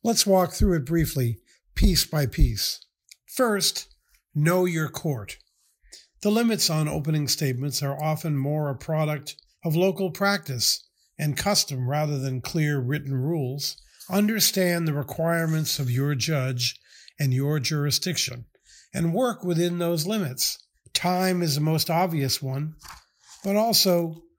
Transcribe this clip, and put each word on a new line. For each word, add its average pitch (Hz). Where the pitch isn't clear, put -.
Let's 226
walk 185
through 190
it 139
briefly, 135
piece -
by 147
piece. -
First, 214
know 175
your 160
court. 123
The 208
limits 226
on 156
opening 147
statements 135
are 139
often 156
more 147
a 135
product 151
of 160
local 185
practice 160
and 151
custom 139
rather 147
than 131
clear 147
written 135
rules. 143
Understand 185
the 151
requirements 160
of 131
your 139
judge 131
and 135
your 143
jurisdiction 143
and 170
work 233
within 175
those 170
limits. 185
Time 180
is 151
the 147
most 156
obvious 160
one, 143
but 196
also 175